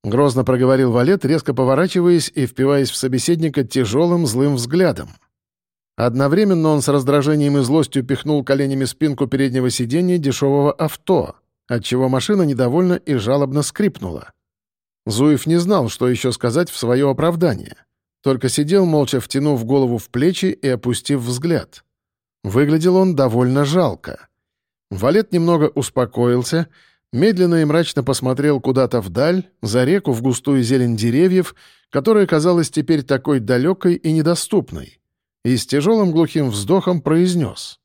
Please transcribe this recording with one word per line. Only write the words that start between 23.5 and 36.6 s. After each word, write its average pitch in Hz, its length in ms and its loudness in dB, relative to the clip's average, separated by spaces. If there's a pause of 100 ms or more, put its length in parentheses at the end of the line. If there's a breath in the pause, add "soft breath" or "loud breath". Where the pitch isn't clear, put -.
жалко. 143 640 -4 (640)
Валет 135 400 -4
немного 170 340 0 (100)
успокоился — 123 920 -2 (460 soft breath)
медленно 175 480 2
и 156 40 2
мрачно 151 380 0
посмотрел 135 560 0
куда-то 127 420 0
вдаль, 135 480 -2 (120)
за 117 220 0
реку, 170 280 0
в 117 100 -2
густую 131 420 0
зелень 120 340 0
деревьев, 165 580 0 (340 soft breath)
которая 202 380 2
казалась 170 420 2
теперь 151 340 0
такой 135 360 0
далёкой 135 560 0
и 160 160 -4
недоступной, 160 880 -2 (460)
и 123 100 2
с 120 100 -4
тяжёлым 185 460 0
глухим 156 380 0
вздохом 156 520 -2